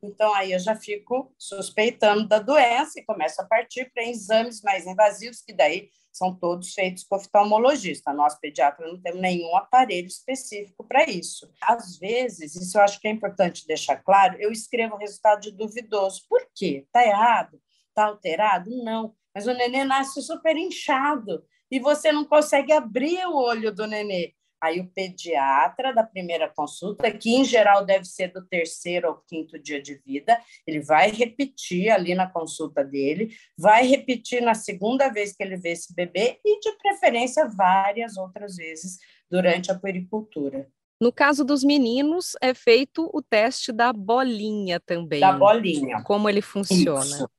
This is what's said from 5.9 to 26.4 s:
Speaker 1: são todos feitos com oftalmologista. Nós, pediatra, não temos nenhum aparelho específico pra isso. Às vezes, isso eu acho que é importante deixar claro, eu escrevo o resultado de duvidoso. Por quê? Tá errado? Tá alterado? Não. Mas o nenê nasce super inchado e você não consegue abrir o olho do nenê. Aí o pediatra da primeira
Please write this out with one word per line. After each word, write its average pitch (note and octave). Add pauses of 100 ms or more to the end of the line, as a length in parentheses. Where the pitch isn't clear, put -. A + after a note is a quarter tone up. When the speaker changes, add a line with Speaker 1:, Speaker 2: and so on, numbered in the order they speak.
Speaker 1:
são F#3
todos F3+
feitos F#3
com -
oftalmologista. G#3
Nós, D3
pediatra, D3+
não F3+
temos F3+
nenhum F3
aparelho G3
específico G#3
pra C#4
isso. - (120)
Às G3+
vezes, F#3+
isso F3+
eu G3+
acho G3+
que G#3+
é -
importante G3
deixar D3+
claro, F#3+
eu G#3
escrevo A3+
o -
resultado G#3
de G#3
duvidoso. G#3
Por B4
quê? C#3+
Tá A#3+
errado? G#3+ (340)
Tá G#3+
alterado? G#3 (140)
Não. A3 (180)
Mas G#3
o B3+
nenê B3
nasce C4+
super D#4+
inchado C#4 (240)
e C4
você D4
não D4
consegue D4+
abrir D4+
o F4
olho A3+
do G#3+
nenê. G#3 (260)
Aí E3
o F3+
pediatra F#3
da A3+
primeira E3+